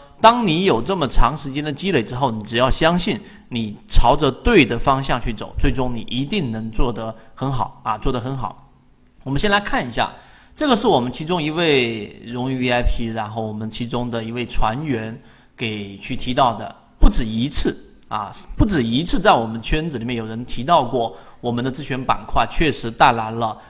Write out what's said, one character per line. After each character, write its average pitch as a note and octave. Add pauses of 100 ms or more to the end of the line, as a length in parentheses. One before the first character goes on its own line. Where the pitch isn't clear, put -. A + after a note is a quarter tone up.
(220)
当 A#3
你 F3
有 B2
这 F#3
么 D#3
长 A#2
时 D3
间 C#3
的 D3+
积 F#3
累 C3+
之 A2+
后， B2+
你 A2
只 G#2+
要 B2+
相 D#3+
信 E3+ (300)
你 A2 (120)
朝 -
着 D3
对 D#3+
的 A#2
方 C3+
向 C3+
去 A#2+
走， G#2
最 C#3+
终 B2
你 A#2 (100)
一 B2
定 C#3+
能 A2
做 A#2+
得 A2 (220)
很 C3
好 A2
啊， A2
做 B2+
得 B2
很 C3
好。 A2+ (540)
我 C3
们 C#3
先 G#3
来 G3+
看 A3
一 A#2+
下， A#2 (420)
这 G#3
个 -
是 A3
我 E3
们 B2
其 D#3
中 E3+
一 D3
位 B2+
荣 B2
誉 C3
V B2
I B2
P， A#2
然 A2+
后 A2+
我 A2
们 A2
其 A#2+
中 A#2+
的 A#2
一 A2+
位 A#2+
船 A#2+
员 A#2 (380)
给 G#2
去 B2+
提 B2+
到 B2+
的， G#2 (240)
不 -
止 B2
一 A2+
次 - (340)
啊， G#2 (240)
不 -
止 F#3
一 A#2
次 -
在 F#3+
我 A#2+
们 A2+
圈 D#3
子 C#3+
里 A2+
面 B2
有 A2+
人 A2+
提 A#2+
到 D#3
过 A#2 (240)
我 A#2+
们 A#2+
的 C3+
自 C#3
选 B2+
板 -
块 B2+
确 D#3+
实 A#2
带 C3
来 A2
了 A2+ (140)